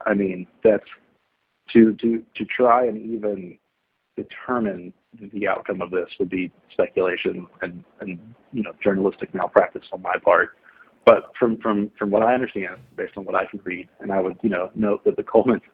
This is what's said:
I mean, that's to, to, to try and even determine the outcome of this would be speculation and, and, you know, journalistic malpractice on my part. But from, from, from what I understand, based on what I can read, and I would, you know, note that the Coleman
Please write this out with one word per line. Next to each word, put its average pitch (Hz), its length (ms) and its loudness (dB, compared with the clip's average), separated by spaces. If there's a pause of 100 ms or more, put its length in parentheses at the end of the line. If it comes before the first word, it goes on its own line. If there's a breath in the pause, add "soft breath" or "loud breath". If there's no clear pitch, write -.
I 104 100 2
mean, 92 320 -2 (160)
that's 104 200 4 (920)
to, 113 200 8
to, 113 300 -2 (120)
to 107 100 -6
try 123 420 4
and 107 100 -4
even 104 600 -6 (600)
determine 101 760 -6 (420)
the 101 140 -4
outcome 95 340 -4
of 90 100 -8
this 90 180 -2 (100)
would 92 100 -4
be 90 220 -4 (200)
speculation 90 760 -2 (140)
and, 87 220 -10 (180)
and, 92 180 -12 (340)
you 120 80 -6
know, 92 120 -8 (100)
journalistic 95 500 -2
malpractice 92 600 2
on 92 80 -10
my 90 220 -4
part. 87 340 4 (480 soft breath)
But - 340 6
from, 113 180 2
from, 104 400 -2
from 104 140 -2
what 107 120 4
I 120 100 4
understand, 101 440 -6 (200)
based 92 200 -8
on 95 80 -12
what 95 100 -4
I 95 100 0
can 98 180 -14
read, 90 240 -10 (120)
and 101 120 -8
I 98 80 0
would, 92 220 -4
you 113 80 0
know, 92 260 -4
note 104 300 -2
that 104 100 2
the - 80 -6
Coleman 113 380 2 (120)